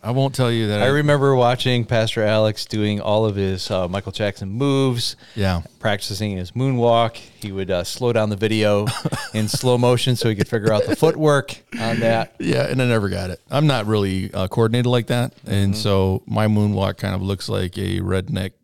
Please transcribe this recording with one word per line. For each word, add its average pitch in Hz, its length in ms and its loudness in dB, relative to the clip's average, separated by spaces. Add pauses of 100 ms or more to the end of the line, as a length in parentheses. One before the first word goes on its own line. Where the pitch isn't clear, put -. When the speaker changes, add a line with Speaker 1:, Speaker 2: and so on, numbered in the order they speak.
Speaker 1:
I 107 80 -6
won't 131 240 0
tell 123 180 2
you 113 160 0
that 104 140 0
Speaker 2:
I 120 40 2
Speaker 1:
I - 20 4
Speaker 2:
remember 143 460 4
watching 123 520 2
Pastor 113 360 0
Alex 107 440 2
doing 104 340 0
all 107 240 2
of 101 120 0
his, 95 340 -2
uh, 92 180 0
Michael 98 240 -6
Jackson 101 380 -4
moves, 131 680 0 (180)
Speaker 1:
Yeah. 95 280 0 (160)
Speaker 2:
practicing 101 580 -4
his 90 140 -8
moonwalk. 120 680 2
He - 360 -14
would, 95 180 -4
uh, 87 140 0
slow 120 280 -2
down 110 160 2
the 104 80 -2
video 104 500 2 (240)
Speaker 1:
<laughs> - 240 -8
Speaker 2:
in 107 140 0
slow 123 300 0
motion 123 380 2
so 117 120 0
he 110 60 2
could 101 140 -2
figure 110 240 0
out 104 120 2
the - 100 0
footwork 151 600 2 (240)
on 113 200 -2
that. 113 380 0
Speaker 1:
Yeah, 131 280 0
and 131 160 0
I 127 40 2
never 110 220 2
got 92 220 -4
it. 90 100 -10 (100)
I'm 147 160 2
not 123 200 2
really, 98 480 0
uh, 95 140 -2
coordinated 120 380 2
like 123 200 0
that, 123 260 -2 (140)
and 101 260 0
Speaker 2:
Mm-hmm. 101 100 -4
Speaker 1:
so 95 440 2
my 107 220 0
moonwalk 104 500 2
kind 98 160 -4
of 95 80 -4
looks 98 260 -4
like 95 300 -4
a 95 220 -4
redneck 95 520 -4 (120)